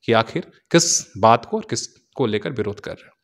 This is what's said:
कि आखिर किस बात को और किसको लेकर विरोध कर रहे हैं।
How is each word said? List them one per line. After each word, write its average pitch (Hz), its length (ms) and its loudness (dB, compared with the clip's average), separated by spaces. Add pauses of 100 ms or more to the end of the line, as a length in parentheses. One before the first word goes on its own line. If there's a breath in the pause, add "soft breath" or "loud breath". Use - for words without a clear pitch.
कि 156 80 0
आखिर 113 300 0 (280 soft breath)
किस - 480 0
बात 113 260 6
को - 120 -8
और 208 140 -8
किसको - 560 -8
लेकर 107 240 -4
विरोध 104 300 -8
कर - 100 -12
रहे - 140 -16
हैं। - 80 -20 (100)